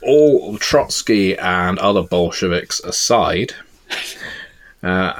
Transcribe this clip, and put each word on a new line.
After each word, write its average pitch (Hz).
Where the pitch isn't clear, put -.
all 135
Trotsky 107
and 90
other 101
Bolsheviks 87
aside, 90
uh, 92